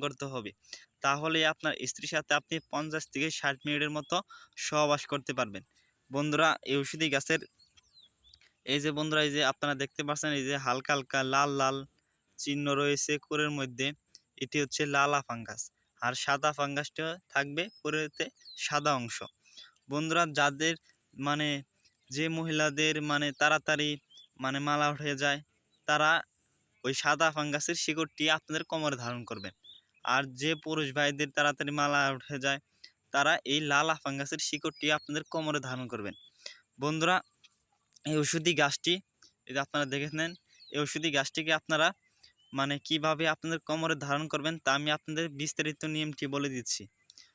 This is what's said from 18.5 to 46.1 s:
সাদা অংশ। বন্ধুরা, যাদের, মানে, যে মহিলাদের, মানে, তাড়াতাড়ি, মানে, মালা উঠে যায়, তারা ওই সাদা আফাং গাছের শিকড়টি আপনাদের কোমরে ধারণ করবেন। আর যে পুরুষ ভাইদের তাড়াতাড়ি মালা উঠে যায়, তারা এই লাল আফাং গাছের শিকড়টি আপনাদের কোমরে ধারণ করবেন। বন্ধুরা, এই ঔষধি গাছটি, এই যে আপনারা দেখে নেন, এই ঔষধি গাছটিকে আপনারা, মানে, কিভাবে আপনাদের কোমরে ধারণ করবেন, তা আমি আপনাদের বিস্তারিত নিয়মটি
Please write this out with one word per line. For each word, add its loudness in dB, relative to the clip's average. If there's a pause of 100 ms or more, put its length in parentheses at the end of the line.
সাদা 0
অংশ। -4 (720)
বন্ধুরা, 2 (100)
যাদের, 2 (400)
মানে, 0 (600)
যে -2
মহিলাদের, 2
মানে, 2
তাড়াতাড়ি, 2 (500)
মানে, 0
মালা 2
উঠে -2
যায়, 2 (500)
তারা 6 (760)
ওই 0
সাদা 4
আফাং -2
গাছের -2
শিকড়টি -2
আপনাদের 0
কোমরে -2
ধারণ -6
করবেন। -10 (500)
আর 2 (120)
যে -2 (140)
পুরুষ -2
ভাইদের 0
তাড়াতাড়ি 0
মালা 2 (140)
উঠে -10
যায়, -2 (500)
তারা 4 (120)
এই 2
লাল 4
আফাং -2
গাছের -4
শিকড়টি -4
আপনাদের -2
কোমরে -2
ধারণ -8
করবেন। -6 (640)
বন্ধুরা, 2 (920)
এই 0
ঔষধি 2
গাছটি, 2 (540)
এই -12
যে 0
আপনারা -2
দেখে -2
নেন, -2 (400)
এই -4
ঔষধি 0
গাছটিকে 0
আপনারা, 4 (640)
মানে, 0
কিভাবে 0
আপনাদের 0
কোমরে 0
ধারণ -2
করবেন, -2
তা 0
আমি 0
আপনাদের -2
বিস্তারিত -4
নিয়মটি -4